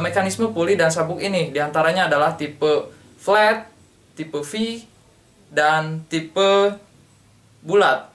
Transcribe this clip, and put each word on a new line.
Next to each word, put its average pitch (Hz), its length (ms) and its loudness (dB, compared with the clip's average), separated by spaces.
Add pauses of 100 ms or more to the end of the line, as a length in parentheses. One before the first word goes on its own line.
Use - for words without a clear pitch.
mekanisme 196 480 -2
puli 170 240 0
dan 160 160 2
sabuk 165 320 -4
ini. 170 320 -2
Di 147 80 -2
antaranya 160 400 2
adalah 156 320 2
tipe 147 560 -2 (240)
flat, 214 480 2 (480)
tipe 156 320 -8
V, 226 400 -6 (640)
dan 156 640 0
tipe 196 640 2 (880)
bulat. 170 500 2